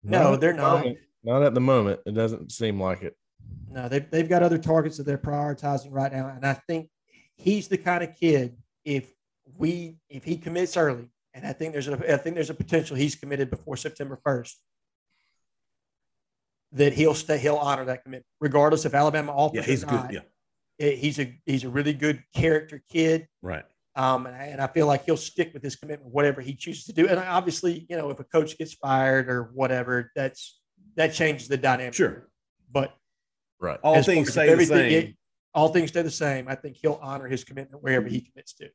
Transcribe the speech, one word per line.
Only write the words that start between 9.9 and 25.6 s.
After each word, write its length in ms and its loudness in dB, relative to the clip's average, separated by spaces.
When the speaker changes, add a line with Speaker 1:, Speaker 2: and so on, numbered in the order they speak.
Speaker 1:
if 140 -16
he 120 -4
commits 400 -4
early, 320 0
and 140 -16
I 80 -8
think 180 -8
there's 160 -6
a, 260 0
I 40 2
think 160 -6
there's 160 -4
a 40 -8
potential 420 -2
he's 180 0
committed 360 -6
before 280 -10
September 440 -10
first, 380 -4
that 220 4
he'll 200 4
stay, 240 -2
he'll 180 2
honor 280 -2
that 180 -6
commitment, 240 -16
regardless 440 4
if 100 -2
Alabama 380 2
offers 240 0
Speaker 3:
Yeah, 60 -4
he's 220 0
Speaker 1:
or 40 -8
Speaker 3:
good. 80 0
Speaker 1:
not. 160 -4
Speaker 3:
Yeah. 80 -10
Speaker 1:
Eh, 160 2
he's 220 -2
a, 160 -6
he's 200 -2
a 40 -8
really 240 0
good 300 -2
character 560 0
kid. 380 0
Speaker 3:
Right. 220 -8
Speaker 1:
Um, 320 0
and 80 -14
I, 100 -14
and 160 -10
I 80 -2
feel 180 2
like 180 2
he'll 140 2
stick 340 -4
with 100 -16